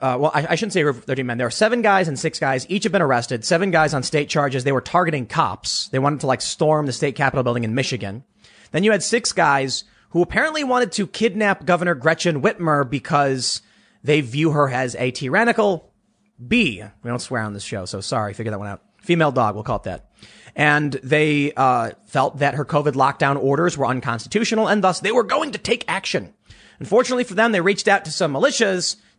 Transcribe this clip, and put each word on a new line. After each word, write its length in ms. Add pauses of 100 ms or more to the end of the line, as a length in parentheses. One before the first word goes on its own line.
uh, 180
well, 140
I, 160
I 40
shouldn't 200
say 60
a 40
group 140
of 60
thirteen 200
men. 140
There 80
are 40
seven 300
guys 280
and 100
six 200
guys. 300
Each 140
have 100
been 80
arrested. 460
Seven 240
guys 240
on 80
state 260
charges. 340
They 100
were 100
targeting 440
cops. 640
They 100
wanted 220
to, 60
like, 160
storm 420
the 80
state 240
capitol 280
building 200
in 100
Michigan. 500 (480)
Then 120
you 80
had 100
six 300
guys 520 (260)
who 100
apparently 440
wanted 280
to 140
kidnap 580
Governor 300
Gretchen 480
Whitmer 460
because 720 (420)
they 160
view 300
her 180
as 280
a 160
tyrannical 840 (520)
bee. 380 (180)
We 60
don't 120
swear 200
on 140
this 100
show, 220
so 160
sorry, 320
figure 160
that 80
one 100
out. 140 (160)
Female 340
dog, 220
we'll 100
call 140
it 60
that. 260 (440)
And 380 (100)
they, 520
uh, 380 (140)
felt 320
that 160
her 100
covid 280
lockdown 500
orders 360
were 80
unconstitutional, 800
and 160
thus 160
they 100
were 120
going 300
to 60
take 300
action. 460 (440)
Unfortunately 460
for 100
them, 180
they 100
reached 260
out 160
to 80
some 220
militias. 600 (220)